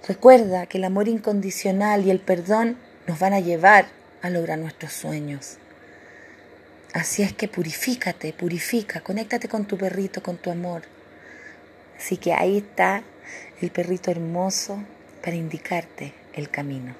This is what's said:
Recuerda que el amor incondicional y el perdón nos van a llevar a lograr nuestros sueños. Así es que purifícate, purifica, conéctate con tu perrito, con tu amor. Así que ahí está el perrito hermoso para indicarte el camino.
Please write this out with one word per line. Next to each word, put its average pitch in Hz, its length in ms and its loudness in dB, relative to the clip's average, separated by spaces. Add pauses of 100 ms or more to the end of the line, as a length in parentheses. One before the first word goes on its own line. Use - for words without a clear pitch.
Recuerda 190 600 8
que - 120 -6
el 190 60 -2
amor 196 240 0
incondicional 202 960 0
y 196 40 6
el 190 100 4
perdón 214 560 2 (300)
nos 160 120 -6
van 190 140 2
a 196 80 2
llevar 180 460 8 (360)
a 180 80 -6
lograr 165 280 -2
nuestros 160 340 -10
sueños. 147 680 -8 (1300)
Así 165 300 -2
es 196 100 0
que 208 160 -6
purifícate, 170 840 -4
purifica, 175 680 -4
conéctate 220 480 -4
con 214 160 -4
tu 202 120 -6
perrito, 190 460 -4
con 175 140 -8
tu - 140 -8
amor. 175 320 -6 (1160)
Así - 180 -6
que 170 160 -2
ahí 185 260 2
está 202 440 0 (580)
el 175 100 -4
perrito 175 400 -4
hermoso 180 720 -4 (400)
para 170 140 -6
indicarte 160 800 -8 (180)
el 147 160 -10
camino. 135 520 -8